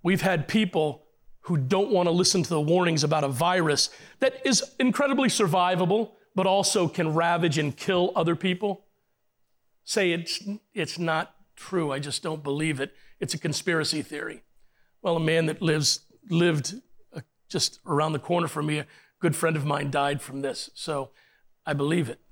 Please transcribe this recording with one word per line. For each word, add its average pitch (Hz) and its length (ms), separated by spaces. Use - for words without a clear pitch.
We've 180 200
had 175 260
people 180 560
who 175 140
don't 190 340
want 175 160
to 170 40
listen 175 320
to - 60
the 160 120
warnings 165 440
about 151 200
a 139 40
virus 160 640
that 523 140
is - 320
incredibly 269 500
survivable, 185 840
but 185 120
also 190 420
can 156 260
ravage 165 440
and 147 180
kill 185 400
other 170 180
people, 185 500
say, 185 280
"It's, 170 300
it's 170 260
not 165 360
true. 160 360
I 156 60
just 143 240
don't 156 200
believe 143 380
it. - 140
It's - 140
a 151 40
conspiracy 156 640
theory." - 400
Well, 175 140
a 160 40
man 160 260
that 156 160
lives, 156 380
lived, 165 460
uh, 143 60
just - 380
around 156 260
the 147 60
corner 170 300
from 151 180
me, 151 120
a 143 80
good 165 160
friend 165 200
of 143 80
mine, 147 260
died 143 300
from 135 200
this. 139 340
So 143 360
I 151 60
believe 147 360
it. - 120